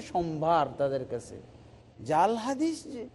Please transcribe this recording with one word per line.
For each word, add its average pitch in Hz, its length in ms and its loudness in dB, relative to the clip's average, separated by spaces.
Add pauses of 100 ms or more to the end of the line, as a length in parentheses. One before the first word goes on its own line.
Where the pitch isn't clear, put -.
(120)
সম্ভার 160 540 2 (120)
তাদের 135 260 0
কাছে, 117 320 -8 (680)
জাল 170 320 4
হাদিস, 277 480 -2
যে 240 300 -10